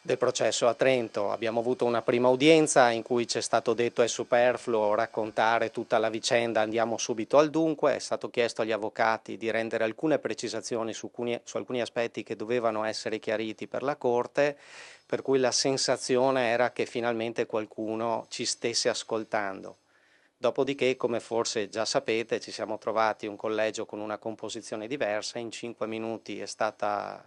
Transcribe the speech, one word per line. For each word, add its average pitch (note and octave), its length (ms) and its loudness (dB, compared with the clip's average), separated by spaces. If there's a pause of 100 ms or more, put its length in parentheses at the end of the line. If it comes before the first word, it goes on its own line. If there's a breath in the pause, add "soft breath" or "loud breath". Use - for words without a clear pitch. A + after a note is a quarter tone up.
del - 160 0
processo A#2 520 2
a A2+ 60 4
Trento. A#2 580 2
Abbiamo A2 260 -2
avuto A#2+ 260 0
una A#2+ 180 2
prima B2 260 4
udienza D3 640 6
in A2+ 120 -2
cui A#2+ 240 0
c'è - 140 -2
stato A2+ 340 0
detto: A#2 260 0
"È A#2 60 6
superfluo A#2+ 880 2
raccontare A2+ 800 0
tutta A#2+ 260 0
la A2 100 2
vicenda, A2+ 520 0
andiamo A2+ 360 0
subito A2+ 400 -2
al D3+ 140 6
dunque". D#3 460 2
È - 20 -4
stato - 320 -6
chiesto A#2 320 -2
agli A2 80 -2
avvocati A2 680 -2
di A2+ 140 -4
rendere A2+ 320 -2
alcune B2+ 380 0
precisazioni A2+ 760 -4
su - 160 -12
cuni-, A#2+ 320 -4
su - 140 -10
alcuni A#2+ 240 -4
aspetti A#2 420 -4
che A2+ 140 -8
dovevano A2 480 0
essere A2 340 -4
chiariti A2 480 -4
per - 160 -6
la C#3+ 140 -2
Corte, B2+ 600 0 (480 loud breath)
per - 160 -4
cui C3+ 200 2
la B2 100 4
sensazione C3 1000 2
era A#2 220 2
che - 160 -4
finalmente A#2 600 -2
qualcuno A2+ 840 -4
ci - 180 -6
stesse - 420 -2
ascoltando. G#2 880 -4 (580 soft breath)
Dopodiché, B2+ 600 0
come A#2 220 -2
forse A2+ 500 -2
già G#2+ 160 -4
sapete, A2+ 540 0
ci G#2 140 -10
siamo G#2+ 260 -6
trovati A2 480 0
un G#2 80 -6
collegio A2 500 -2
con G#2 140 -10
una G#2+ 200 -6
composizione A2 680 -8
diversa, G#2+ 540 -4
in A#2 100 -8
cinque A2+ 380 -8
minuti A2 520 -6
è G2+ 60 -8
stata G2+ 800 -4